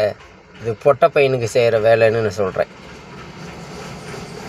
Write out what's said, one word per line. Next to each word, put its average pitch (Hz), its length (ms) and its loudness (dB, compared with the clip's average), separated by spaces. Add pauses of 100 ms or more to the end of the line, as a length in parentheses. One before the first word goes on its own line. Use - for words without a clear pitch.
(600)
இது 110 220 -4
பொட்ட 143 240 4
பையனுங்க 131 460 2
செய்யற 117 280 4
வேலைன்னு" 113 400 4
நான் 107 100 0
சொல்றேன். 95 400 -2 (1800)